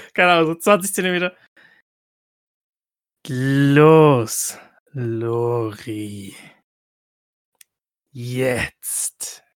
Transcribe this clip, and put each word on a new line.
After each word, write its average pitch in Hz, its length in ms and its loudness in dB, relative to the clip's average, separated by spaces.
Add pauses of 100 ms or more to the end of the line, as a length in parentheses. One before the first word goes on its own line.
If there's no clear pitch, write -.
(140)
keine 180 200 2
Ahnung, 165 200 2
so - 20 -12
zwanzig 196 380 0
Zentimeter. 180 420 -2 (1900)
Los, 139 1300 4 (360)
Lori. 113 1400 -6 (1800)
Jetzt. - 1300 -6 (140)